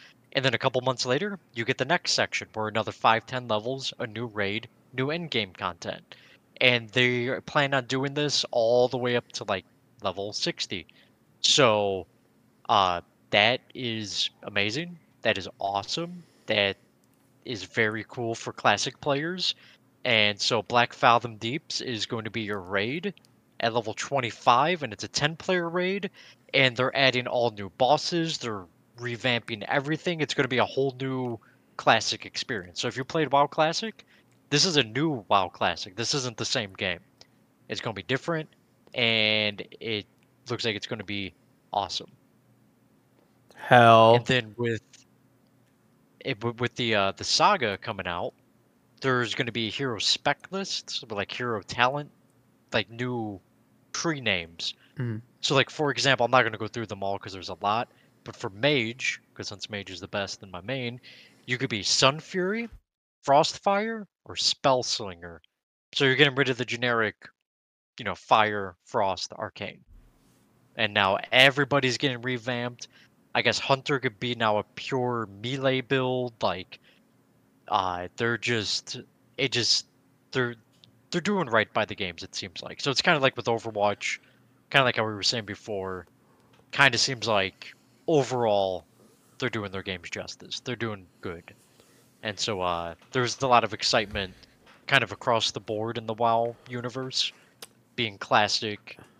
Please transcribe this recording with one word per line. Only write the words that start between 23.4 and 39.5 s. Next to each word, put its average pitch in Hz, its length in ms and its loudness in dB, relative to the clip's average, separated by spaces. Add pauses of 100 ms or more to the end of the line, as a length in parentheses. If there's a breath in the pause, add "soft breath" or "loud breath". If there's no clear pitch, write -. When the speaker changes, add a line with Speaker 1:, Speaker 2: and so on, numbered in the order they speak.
Speaker 1:
at 117 120 2
level 110 200 -2
twenty-five, 139 920 2
and 117 100 -8
it's - 120 -12
a - 40 -8
ten-player 170 600 -2
raid, 180 400 -2 (440 soft breath)
and 131 220 4
they're 127 200 0
adding 123 320 2
all 120 240 2
new 104 200 -10
bosses, 151 640 2
they're 104 280 -6 (320)
revamping 117 720 -4
everything. 151 520 -2
It's 143 120 -2
gonna 135 160 0
be 127 100 0
a 110 60 6
whole 135 340 -2
new 127 400 -4 (380)
classic 113 480 2
experience. 90 560 -8
So 127 80 -2
if 117 80 -8
you 131 80 -4
played 156 260 -2
WoW 139 160 4
Classic, 165 580 -2 (440)
this 143 160 4
is 185 120 2
a 139 60 4
new 123 460 -2
WoW 98 200 6
Classic. 90 460 -4
This 113 180 -2
isn't 127 240 -4
the 113 80 -4
same 104 280 -4
game. 92 260 -4 (680)
It's 110 120 -6
gonna 117 120 -6
be 95 100 -10
different, 156 460 -4 (440)
and 107 680 0 (160)